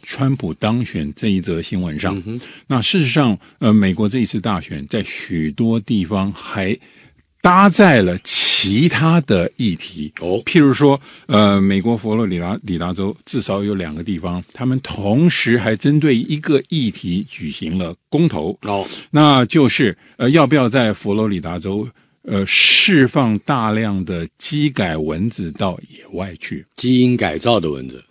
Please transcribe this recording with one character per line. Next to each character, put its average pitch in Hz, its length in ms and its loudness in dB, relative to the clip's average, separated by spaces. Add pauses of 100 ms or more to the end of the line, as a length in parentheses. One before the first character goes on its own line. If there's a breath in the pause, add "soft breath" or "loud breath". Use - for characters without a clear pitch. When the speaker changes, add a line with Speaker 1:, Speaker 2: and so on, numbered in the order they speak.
Speaker 1:
川 135 320 -2
普 92 180 -6
当 117 300 -2
选 76 320 -6
这 113 140 -4
一 95 100 0
则 85 220 -4
新 92 200 -6
闻 78 180 -6
上。 95 180 -4
Speaker 2:
嗯 92 60 -8
哼。 113 180 -10 (260 loud breath)
Speaker 1:
那 127 140 2
事 180 200 0
实 139 60 0
上， 120 300 2 (220 soft breath)
呃， 110 140 4
美 98 200 4
国 104 160 -2
这 127 100 -2
一 113 60 0
次 104 140 -6
大 98 200 -4
选 71 300 -12
在 110 140 -4
许 80 480 -6
多 113 280 -2
地 101 260 -2
方 98 260 -2
还 98 460 -6 (640 soft breath)
搭 185 260 6
载 175 340 6
了 92 220 2
其 - 640 2
他 160 340 2
的 95 360 0
议 101 180 0
题。 78 440 -12
Speaker 2:
哦。 90 260 -2
Speaker 1:
譬 - 140 4
如 143 120 6
说， 139 280 4 (260 loud breath)
呃， 101 340 4
美 98 220 2
国 117 160 0
佛 107 180 -4
罗 113 120 0
里 90 120 -4
达， 90 240 -6
里 90 140 -6
达 87 160 -4
州 98 220 -6 (100)
至 127 160 -4
少 98 220 -4
有 104 100 -4
两 87 200 -6
个 82 100 -10
地 92 160 -6
方， 90 240 -6 (100)
他 127 140 -6
们 131 140 -2
同 110 460 0
时 117 300 2
还 110 180 0
针 147 240 0
对 139 160 2
一 147 220 -2
个 151 320 0
议 135 220 -2
题 92 360 -6
举 - 240 -12
行 85 260 -8
了 87 180 -6 (140)
公 160 180 2
投。 87 360 -4
Speaker 2:
哦。 101 240 -4 (220 loud breath)
Speaker 1:
那 147 360 6
就 143 220 4
是， 110 300 0 (200 soft breath)
呃， 123 120 0
要 151 160 6
不 131 80 0
要 127 160 2
在 110 240 2
佛 101 220 -4
罗 110 120 0
里 98 120 -4
达 85 180 -8
州， 98 300 -6 (360)
呃， 98 240 -2
释 - 580 4
放 120 340 0
大 117 340 -2
量 104 320 -2
的 85 200 -6 (120)
基 147 320 -2
改 92 260 -2
蚊 78 340 -4
子 87 220 -8
到 92 260 -4 (120)
野 - 180 -20 (100)
外 92 220 -8
去？ - 260 -12 (120)
Speaker 2:
基 123 240 2
因 123 160 2
改 82 200 -2
造 110 220 2
的 82 100 -2
蚊 65 200 -8
子。 64 220 -18